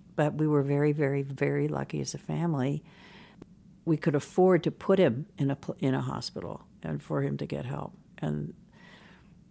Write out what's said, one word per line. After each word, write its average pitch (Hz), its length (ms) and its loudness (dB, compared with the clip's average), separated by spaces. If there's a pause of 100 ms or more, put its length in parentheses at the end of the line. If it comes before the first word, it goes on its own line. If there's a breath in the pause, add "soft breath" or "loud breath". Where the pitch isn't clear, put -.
(160)
But 151 200 2
we 156 120 2
were 147 140 4
very, 143 300 2
very, 139 320 0
very 143 440 0
lucky 147 320 -4
as 135 140 -6
a 143 60 -10
family. 151 640 -2 (1040 loud breath)
We 160 120 2
could 147 180 0
afford 185 480 4
to 160 80 0
put - 280 2
him 139 260 4 (120)
in 139 140 0
a 135 40 -2
pl-, - 240 -8
in 131 140 2
a 135 80 0
hospital - 600 -8 (220)
and 151 200 -6
for 147 200 -2
him 139 140 -2
to - 80 -6
get 143 200 -6
help. - 280 -8 (260)
And 76 340 -4 (960 soft breath)